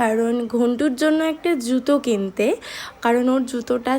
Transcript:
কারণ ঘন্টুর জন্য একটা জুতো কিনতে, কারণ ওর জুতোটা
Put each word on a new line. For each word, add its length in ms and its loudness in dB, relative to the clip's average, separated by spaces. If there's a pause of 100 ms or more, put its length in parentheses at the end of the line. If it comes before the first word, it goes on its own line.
কারণ 340 2 (220)
ঘন্টুর 360 2 (100)
জন্য 180 4 (140)
একটা 160 -2 (160)
জুতো 280 2 (120)
কিনতে, 400 0 (580)
কারণ 200 4 (100)
ওর 160 2
জুতোটা 480 -2